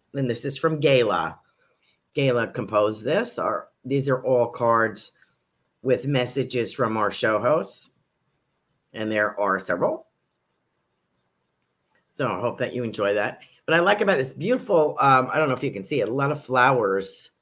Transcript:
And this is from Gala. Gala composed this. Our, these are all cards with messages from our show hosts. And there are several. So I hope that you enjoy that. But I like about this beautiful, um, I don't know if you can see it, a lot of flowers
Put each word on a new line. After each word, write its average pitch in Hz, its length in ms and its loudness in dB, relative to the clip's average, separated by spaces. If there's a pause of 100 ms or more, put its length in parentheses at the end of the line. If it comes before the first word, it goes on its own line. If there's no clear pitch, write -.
(140)
And 135 160 -2
this 117 160 -4
is 139 120 -6
from 160 220 0
Gala. 110 600 2 (760)
Gala 123 320 2
composed 107 560 0
this. 196 340 -2
Our, - 320 -4 (160)
these 135 240 0
are 131 140 0
all 123 240 2
cards 113 640 0 (720)
with 127 240 0
messages 123 680 -2
from 113 240 0
our 104 140 2
show 110 280 0
hosts. 151 520 -2 (1000)
And 110 180 -4
there 104 280 0
are 98 200 2
several. 98 480 -2 (2000)
So 139 140 -2
I 95 120 -4
hope 117 180 -4
that 123 160 -4
you 123 100 -4
enjoy 104 300 -2
that. 104 280 -4 (260)
But 160 80 2
I 165 60 4
like 202 200 2
about 196 160 2
this 135 160 -2
beautiful, 170 680 0
um, 131 320 4
I 110 60 -2
don't 156 120 2
know 127 40 0
if 123 80 -4
you 127 100 -4
can 95 120 -8
see 135 180 -2
it, 101 80 -2
a 117 40 -4
lot 139 180 0
of 143 120 -8
flowers 120 840 0 (120)